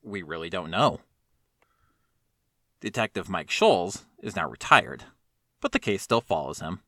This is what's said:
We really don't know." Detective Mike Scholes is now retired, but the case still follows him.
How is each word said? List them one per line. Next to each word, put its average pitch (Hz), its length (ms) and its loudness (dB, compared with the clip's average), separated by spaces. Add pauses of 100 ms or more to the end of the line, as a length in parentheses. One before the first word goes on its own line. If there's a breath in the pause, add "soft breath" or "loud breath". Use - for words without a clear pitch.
We 101 200 -8
really 82 260 -6
don't 85 220 -6
know." 113 320 2 (1800)
Detective 104 480 -4
Mike 85 200 -4
Scholes 98 580 2 (120)
is - 180 -8
now 78 120 -2
retired, 69 560 4 (560)
but - 120 -2
the 262 60 2
case 101 240 0
still 113 200 2
follows 76 380 -2
him. 80 280 -8